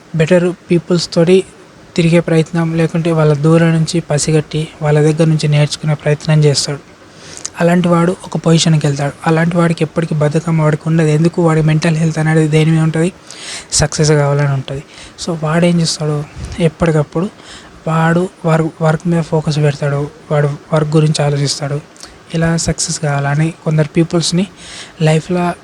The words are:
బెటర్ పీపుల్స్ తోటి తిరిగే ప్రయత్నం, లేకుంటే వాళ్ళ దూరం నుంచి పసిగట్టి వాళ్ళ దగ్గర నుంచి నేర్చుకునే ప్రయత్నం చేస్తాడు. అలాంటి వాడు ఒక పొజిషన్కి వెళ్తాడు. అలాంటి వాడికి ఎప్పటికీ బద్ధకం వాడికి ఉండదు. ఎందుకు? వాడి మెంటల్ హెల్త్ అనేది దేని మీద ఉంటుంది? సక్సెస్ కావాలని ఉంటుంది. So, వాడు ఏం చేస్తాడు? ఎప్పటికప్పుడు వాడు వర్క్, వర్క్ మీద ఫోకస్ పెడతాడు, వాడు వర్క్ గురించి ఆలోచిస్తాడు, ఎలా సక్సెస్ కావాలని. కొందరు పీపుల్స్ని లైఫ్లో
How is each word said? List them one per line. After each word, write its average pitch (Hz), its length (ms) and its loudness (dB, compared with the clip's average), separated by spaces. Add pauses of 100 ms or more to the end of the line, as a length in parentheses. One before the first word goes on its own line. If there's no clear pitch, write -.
(160)
బెటర్ 170 360 2 (180)
పీపుల్స్ 175 440 0
తోటి 185 300 4 (520)
తిరిగే 170 240 2
ప్రయత్నం, 165 560 0
లేకుంటే 165 360 0
వాళ్ళ 156 220 2
దూరం 165 380 4
నుంచి 165 280 0
పసిగట్టి 156 680 -2 (140)
వాళ్ళ 151 180 2
దగ్గర 156 240 2
నుంచి 156 240 2
నేర్చుకునే 147 460 0
ప్రయత్నం 151 500 0
చేస్తాడు. 143 340 0 (800)
అలాంటి 175 280 2
వాడు 175 360 2
ఒక - 120 -8
పొజిషన్కి 160 500 2
వెళ్తాడు. 143 260 -2 (140)
అలాంటి 165 300 0
వాడికి 170 280 0
ఎప్పటికీ 165 300 -4
బద్ధకం 156 440 0
వాడికి 151 280 0
ఉండదు. 160 200 2
ఎందుకు? 165 360 0
వాడి 160 200 2
మెంటల్ 156 340 0
హెల్త్ 160 220 -2
అనేది 156 300 2
దేని 156 220 2
మీద 160 100 2
ఉంటుంది? 160 320 0 (600)
సక్సెస్ 151 380 0
కావాలని 143 420 2
ఉంటుంది. 135 300 -6 (440)
So, 170 160 -4
వాడు 170 240 0
ఏం 175 140 2
చేస్తాడు? 151 440 -4 (360)
ఎప్పటికప్పుడు 160 720 0 (560)
వాడు 165 420 0 (180)
వర్క్, 160 360 0
వర్క్ 156 260 0
మీద 170 140 0
ఫోకస్ 156 340 -2
పెడతాడు, 143 540 -2 (200)
వాడు 147 200 0 (220)
వర్క్ 151 240 0
గురించి 156 280 2
ఆలోచిస్తాడు, 143 560 -2 (540)
ఎలా 165 220 0
సక్సెస్ - 440 -4
కావాలని. 143 540 -2 (100)
కొందరు 156 240 0
పీపుల్స్ని 170 580 0 (560)
లైఫ్లో 175 500 0 (120)